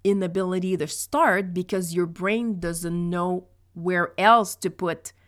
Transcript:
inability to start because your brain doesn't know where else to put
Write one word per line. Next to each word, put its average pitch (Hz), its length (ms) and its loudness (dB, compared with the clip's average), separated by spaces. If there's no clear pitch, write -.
inability 185 720 0
to 151 120 -2
start 196 640 0
because 180 420 -4
your 175 120 0
brain 196 520 -2
doesn't 170 520 -4
know 180 360 -2
where 175 420 -2
else 214 400 6
to 185 140 -2
put 170 420 -4